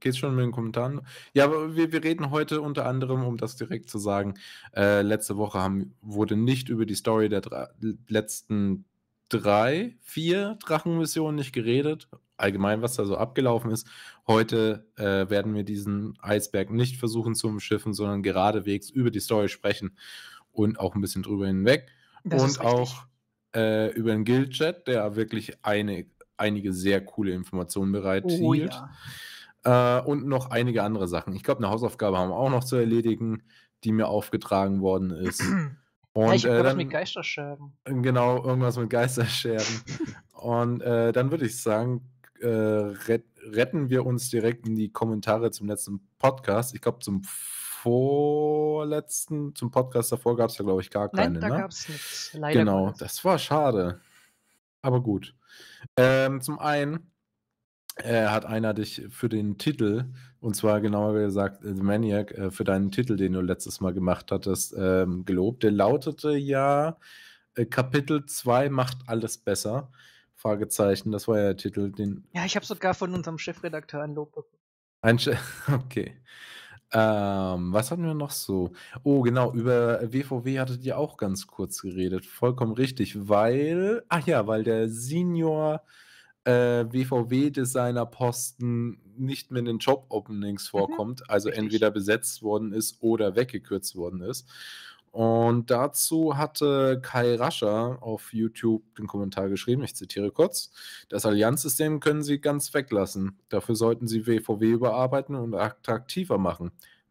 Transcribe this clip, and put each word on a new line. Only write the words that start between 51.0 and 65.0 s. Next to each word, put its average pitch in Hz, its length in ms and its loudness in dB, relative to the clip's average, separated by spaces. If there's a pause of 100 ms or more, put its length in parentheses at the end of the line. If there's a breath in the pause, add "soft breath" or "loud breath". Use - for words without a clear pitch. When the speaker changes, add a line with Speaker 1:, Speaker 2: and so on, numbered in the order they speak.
Speaker 2:
Nein, 185 200 2
Speaker 1:
keine, 82 60 -2
Speaker 2:
da 82 100 -2
Speaker 1:
ne? 135 80 0
Speaker 2:
gab's - 320 -6
nichts. - 460 -10
Leider 147 240 4
Speaker 1:
Genau, 98 260 4
Speaker 2:
Gottes. 104 140 -4
Speaker 1:
das - 260 -8
war 175 140 4
schade. 113 600 2 (840 soft breath)
Aber 127 180 2
gut. 104 320 -4 (640 loud breath)
Ähm, 131 440 4
zum 151 180 -6
einen, 147 500 -2 (880)
äh, 113 300 2
hat 107 180 0
einer 110 280 0
dich 104 360 -6
für - 200 -2
den 104 300 -2
Titel, 123 460 0 (340 loud breath)
und 107 160 -2
zwar 104 260 2
genauer 104 320 2
gesagt, 98 500 0
äh, 104 120 -6
The 95 80 -2
Maniac, 104 480 0
äh, 98 180 -6
für - 140 -6
deinen 98 280 2
Titel, 117 260 0
den 95 160 2
du 92 80 0
letztes - 400 -4
Mal 92 120 0
gemacht 90 380 0
hattest, 95 440 -2
ähm, 92 500 2